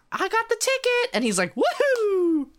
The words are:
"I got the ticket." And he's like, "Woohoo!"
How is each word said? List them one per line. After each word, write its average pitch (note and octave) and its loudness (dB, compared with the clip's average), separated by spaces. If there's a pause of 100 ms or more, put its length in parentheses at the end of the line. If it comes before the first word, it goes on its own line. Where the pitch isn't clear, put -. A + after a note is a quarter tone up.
(120)
"I F#4+ -2
got A4+ -2
the A#4 2
ticket." B4+ 0
And A3 0
he's G#3+ 0
like, F3+ -2
"Woohoo!" G4+ 2 (120)